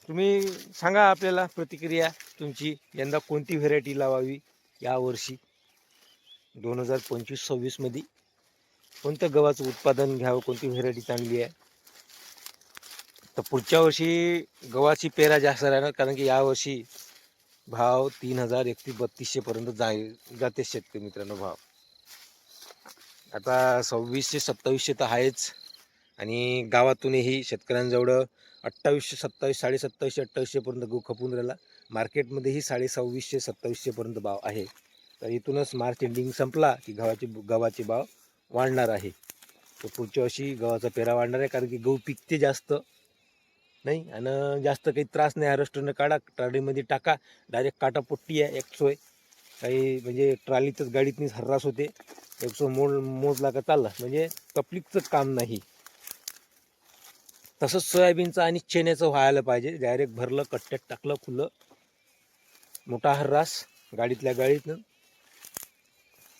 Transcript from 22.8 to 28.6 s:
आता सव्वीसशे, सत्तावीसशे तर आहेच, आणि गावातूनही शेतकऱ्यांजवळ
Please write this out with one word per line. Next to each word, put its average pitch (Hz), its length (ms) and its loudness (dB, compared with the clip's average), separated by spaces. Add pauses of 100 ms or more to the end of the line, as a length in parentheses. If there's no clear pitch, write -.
आता 127 480 2
सव्वीसशे, 123 580 -4
सत्तावीसशे 135 540 -2
तर 131 120 0
आहेच, 123 460 0 (680)
आणि 120 560 -4
गावातूनही 131 680 4
शेतकऱ्यांजवळ 123 800 2 (400)